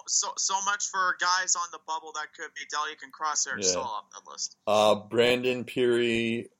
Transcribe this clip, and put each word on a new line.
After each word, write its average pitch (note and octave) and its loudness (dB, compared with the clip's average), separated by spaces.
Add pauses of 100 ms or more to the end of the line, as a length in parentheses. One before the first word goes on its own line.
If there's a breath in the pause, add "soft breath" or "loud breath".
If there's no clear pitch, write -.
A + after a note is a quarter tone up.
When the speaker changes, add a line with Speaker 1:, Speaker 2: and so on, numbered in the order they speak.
Speaker 1:
so, - -2
so G3 0
much G3+ -2
for F#3 0
guys F#3 2
on F3 -4
the D#3+ -12
bubble D#3+ -8
that D3+ -8
could D3+ -12
be. D3 -12 (100)
Delia D3+ -4
can C#3 -18
cross D3+ -2
Eric B2 -6
Speaker 2:
Yeah. F#2 2
Speaker 1:
Staal F2+ -2
off G#2+ -8
that F2+ -20
list. - -10 (100)
Speaker 2:
Uh, G#2+ 6
Brandon B2 2
Pirri, A#2 2 (100)